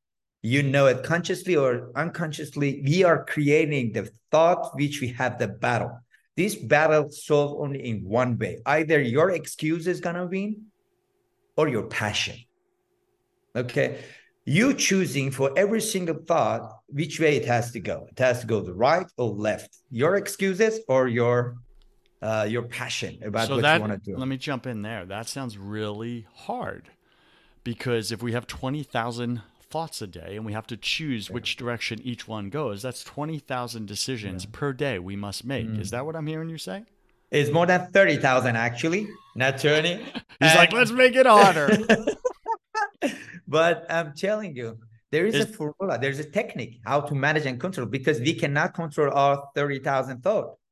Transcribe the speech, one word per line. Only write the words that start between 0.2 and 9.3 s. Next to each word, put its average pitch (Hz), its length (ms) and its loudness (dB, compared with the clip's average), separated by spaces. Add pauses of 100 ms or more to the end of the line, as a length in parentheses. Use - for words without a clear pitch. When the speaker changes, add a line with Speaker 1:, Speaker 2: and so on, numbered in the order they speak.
Speaker 1:
You 131 220 2
know 139 220 4
it 127 180 4
consciously 175 520 -2
or 123 400 2
unconsciously, 147 880 -4
we 170 200 4
are 160 200 4
creating 147 680 2
the 104 180 -4 (220)
thought 165 420 4
which 143 260 -2
we 123 80 -2 (120)
have 127 180 -2
the 113 100 0
battle. 120 520 -2 (360)
This 208 200 0
battle 151 540 4
solved 143 520 0
only 135 260 -6
in 104 160 -6
one 120 340 0
way. 92 280 -4
Either 151 340 4
your 139 300 2